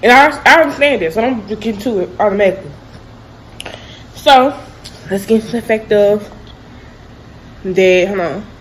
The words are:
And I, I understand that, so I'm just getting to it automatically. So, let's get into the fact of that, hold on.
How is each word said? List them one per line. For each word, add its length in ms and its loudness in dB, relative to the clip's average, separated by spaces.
And 120 4
I, 320 4
I 160 6
understand 400 0
that, 100 -4
so 100 -4
I'm 240 -4
just 160 -10
getting 200 -6
to 180 -4
it 100 -4
automatically. 520 0
So, 420 4
let's 160 -6
get 160 2
into 120 -12
the 80 -4
fact 300 -4
of 400 2
that, 440 2
hold 120 -4
on. 260 -6